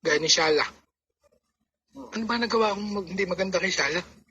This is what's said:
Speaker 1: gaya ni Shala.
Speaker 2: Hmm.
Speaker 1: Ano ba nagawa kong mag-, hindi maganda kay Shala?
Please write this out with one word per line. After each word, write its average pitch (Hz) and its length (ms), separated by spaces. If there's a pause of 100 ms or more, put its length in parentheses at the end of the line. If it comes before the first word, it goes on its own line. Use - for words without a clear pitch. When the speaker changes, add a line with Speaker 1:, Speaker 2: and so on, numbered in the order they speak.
Speaker 1:
gaya 151 160
ni 160 80
Shala. 156 340 (1300)
Speaker 2:
Hmm. 269 200
Speaker 1:
Ano 226 160
ba 233 80
nagawa 226 400
kong 208 160
mag-, 190 160
hindi 190 160
maganda 185 320
kay 185 160
Shala? 151 280 (280)